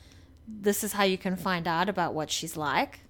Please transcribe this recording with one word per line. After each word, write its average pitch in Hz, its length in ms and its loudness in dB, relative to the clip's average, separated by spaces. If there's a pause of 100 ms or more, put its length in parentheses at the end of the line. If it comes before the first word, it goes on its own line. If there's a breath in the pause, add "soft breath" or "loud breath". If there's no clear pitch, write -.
(480 soft breath)
this 208 340 0
is 208 120 -4
how 202 100 2
you 190 140 4
can 185 180 -2
find 175 320 -2
out 175 220 2
about 175 240 0
what 151 180 -4
she's - 240 -4
like. 156 540 0